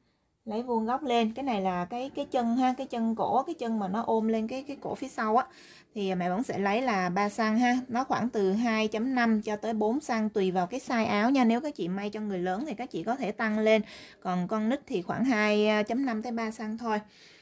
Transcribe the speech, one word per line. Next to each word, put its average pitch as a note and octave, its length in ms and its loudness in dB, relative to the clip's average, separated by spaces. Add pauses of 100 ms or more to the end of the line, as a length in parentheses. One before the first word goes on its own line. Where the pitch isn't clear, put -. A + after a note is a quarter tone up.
(440)
Lấy A3 180 -4
vuông A#3+ 240 0
góc B3+ 160 -2
lên. A#3 320 2
Cái - 80 -8
này A#3+ 180 0
là F3+ 240 0
cái, B3 300 -6
cái C#4+ 100 -4
chân A#3+ 320 0
ha, B3+ 220 4
cái C4+ 80 -6
chân A3+ 280 0
cổ, A3 320 2
cái E4+ 80 -6
chân A3+ 240 -2
mà G3 100 -2
nó G3+ 180 -2
ôm A3 220 2
lên A3 200 0
cái, C4 200 -6
cái C#4 120 -8
cổ - 140 -6
phía C4 140 -8
sau A3 280 0
á. B3+ 100 4 (480)
Thì F#3+ 200 -2
mẹ F3+ 160 0
bóng F#3 120 -2
sẽ - 160 -4
lấy G3+ 240 2
là G3+ 260 0
ba G3 200 0
xăng G#3+ 300 0
ha. B3 200 4 (100)
Nó A#3+ 160 -2
khoảng A3+ 240 0
từ G3 240 2
hai A3 360 2
chấm A3 260 -2
năm A3+ 280 4
cho G#3+ 140 -4
tới G#3+ 160 -4
bốn A3 280 2
xăng A3 280 -2
tùy G3 220 2
vào F3+ 160 0
cái B3 140 -6
size A3+ 260 -2
áo G#3 240 2
nha. C4+ 140 4
Nếu A3+ 160 4
các G3 140 -6
chị F3 140 -4
may G3+ 220 -4
cho G#3 100 -8
người G3+ 180 -4
lớn F#3 280 -2
thì C#4+ 80 -6
các - 160 -10
chị D#3+ 120 -6
có A3+ 140 -2
thể A3+ 160 -4
tăng G#3+ 260 -2
lên. A3 240 6 (380)
Còn F3+ 280 -2
con A3 200 0
nít C#4 180 0
thì G3 160 -2
khoảng - 220 -2
hai G#3+ 600 4
chấm A#3+ 220 0
năm A3 160 -2
tới A#3+ 100 -8
ba A3+ 180 -4
xăng A3 280 -8
thôi. A3 220 -2 (420)